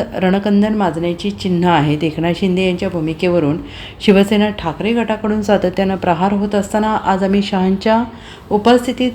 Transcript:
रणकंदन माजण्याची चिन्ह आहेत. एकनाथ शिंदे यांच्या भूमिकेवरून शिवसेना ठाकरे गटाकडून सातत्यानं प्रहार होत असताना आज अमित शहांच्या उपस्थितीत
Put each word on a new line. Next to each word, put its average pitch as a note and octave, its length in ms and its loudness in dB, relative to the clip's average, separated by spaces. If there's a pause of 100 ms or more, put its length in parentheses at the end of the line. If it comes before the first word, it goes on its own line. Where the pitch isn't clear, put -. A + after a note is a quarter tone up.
(140)
रणकंदन G3+ 600 2
माजण्याची F3 580 -2
चिन्ह F3+ 380 0
आहेत. D3+ 340 2
एकनाथ D#3+ 320 0
शिंदे F#3 320 0
यांच्या F#3 220 -2
भूमिकेवरून D#3+ 680 0 (440)
शिवसेना G3+ 480 4
ठाकरे G3 440 -4
गटाकडून G#3+ 480 -2
सातत्यानं F#3+ 540 0
प्रहार F3+ 380 0
होत G#3 220 -2
असताना G#3+ 500 0
आज F#3+ 180 0
अमित G3 200 2
शहांच्या G3 600 0 (480)
उपस्थितीत A#3+ 640 2